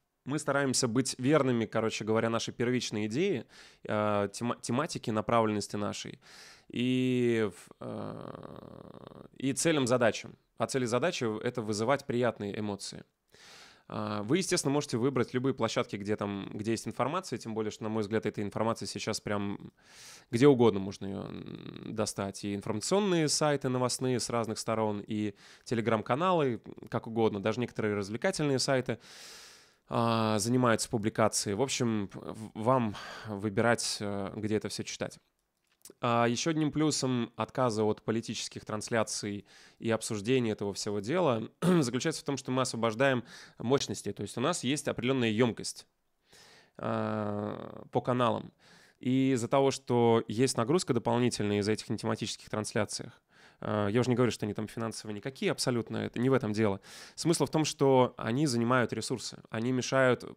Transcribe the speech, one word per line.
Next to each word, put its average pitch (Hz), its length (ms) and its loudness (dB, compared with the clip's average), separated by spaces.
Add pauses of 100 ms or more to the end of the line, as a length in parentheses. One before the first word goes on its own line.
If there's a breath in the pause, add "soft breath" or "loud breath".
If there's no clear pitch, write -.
(240)
мы 143 140 -2
стараемся 135 500 2
быть 123 300 0
верными, 127 480 4
короче 110 380 -2
говоря, 113 260 2
нашей 113 240 -2
первичной 117 520 0
идее, 139 400 0 (380 loud breath)
э, 104 480 2
тема-, 120 280 -2
тематике, 127 520 -2
направленности 107 640 2
нашей 104 440 -6 (480 loud breath)
и 123 880 2
в-, - 240 -20
э, - 1500 -12 (120)
и 131 160 0
целям, 151 320 2
задачам. 120 500 2 (220)
А 113 80 0
цели, 127 200 -2
задачи — 123 380 0 (200)
это 120 180 -4
вызывать 110 440 0
приятные 113 520 -2
эмоции. 104 460 -8 (840 loud breath)
А, 107 360 -6
вы, 139 140 2
естественно, 175 340 0
можете 143 260 0
выбрать 127 360 0
любые 127 200 0
площадки, 113 420 -2
где 101 200 -2
там, 101 380 -4
где 107 180 -2
есть 110 160 -4
информация, 131 500 -4
тем 113 160 -8
более, 107 160 -2
что, - 140 -10
на 107 40 -4
мой 110 140 0
взгляд, 104 240 0
эта 107 160 -2
информация 107 440 -2
сейчас - 340 -6
прям 101 520 -4 (580 loud breath)
где 123 180 6
угодно 117 320 6
можно 98 260 -6
ее, 98 160 -6
м, - 720 -12
достать. 101 500 -4
И 101 100 -2
информационные 156 720 0
сайты 143 400 2
новостные 127 520 0
с - 100 -4
разных 110 280 -2
сторон, 107 480 -2
и 107 280 -2 (300 loud breath)
Telegram-каналы, 123 960 0 (300)
как 120 160 -4
угодно, 110 340 2
даже 110 200 0
некоторые 110 340 -2
развлекательные 127 640 0
сайты, 127 400 0 (880 loud breath)
а, 113 520 2
занимаются 120 480 4
публикацией. 107 680 2
В 113 60 0
общем, 113 500 0
в-, 107 420 -12
вам 110 420 2 (320 loud breath)
выбирать, 107 720 0
э, 101 360 -4
где 107 200 0
это 104 120 -2
все - 140 -6
читать. - 360 -8 (800)
А, 117 260 4
еще 120 240 0
одним 156 220 0
плюсом 135 640 0
отказа 110 480 0
от 107 180 0
политических 113 640 -4
трансляций 107 840 -4 (320 loud breath)
и 113 120 -2
обсуждения 110 600 0
этого 101 220 -4
всего 104 260 -4
дела 127 420 0 (180)
<clears throat> 175 200 6
заключается 127 420 0
в - 20 -20
том, 139 120 -2
что - 160 -8
мы 127 100 2
освобождаем 120 640 2 (340 loud breath)
мощности. 110 540 -2
То - 100 -10
есть 98 160 -8
у - 20 -4
нас 170 240 -2
есть 143 240 -2
определенная 120 420 0
емкость, 110 560 0 (920 loud breath)
а, 107 1120 -4
по 127 80 2
каналам. 120 520 0 (480 soft breath)
И 131 320 4
из-за 120 160 0
того, 139 220 6
что 117 580 4
есть 123 280 2
нагрузка 135 380 2
дополнительная 113 680 2
из-за 101 120 2
этих - 180 -4
нетематических 113 600 -4
трансляциях, - 720 -4 (400 soft breath)
а, 104 280 0
я 113 120 4
уже 123 100 2
не 120 60 4
говорю, 117 160 4
что - 140 -6
они 101 80 -4
там 107 140 -6
финансовые 110 480 -8
никакие, 135 340 -4
абсолютно 117 480 -2
это 107 200 -4
не 123 100 2
в 135 60 6
этом 107 180 2
дело. 101 280 2 (340 loud breath)
Смысл 156 320 2
в - 40 -10
том, 156 140 2
что 135 540 4
они 120 280 0
занимают 117 460 2
ресурсы, 110 460 -6 (120)
они 117 220 -2
мешают 127 520 2 (120)